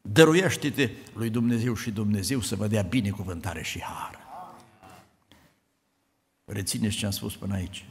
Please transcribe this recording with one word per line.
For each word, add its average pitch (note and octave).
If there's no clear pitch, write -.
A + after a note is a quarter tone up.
Dăruiește-te D3
lui A2+
Dumnezeu A#2+
și A#2
Dumnezeu G#2
să G#2
vă G2+
dea G#2+
binecuvântare F#2+
și -
har. -
Rețineți G#2
ce G#2+
am G2
spus G#2
până G2
aici. F#2